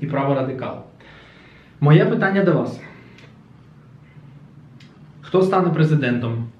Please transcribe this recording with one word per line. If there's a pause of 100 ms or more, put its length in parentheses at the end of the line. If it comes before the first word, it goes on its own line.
і
праворадикал. (1040)
Моє
питання
до
вас. (2500)
Хто
стане
президентом (140)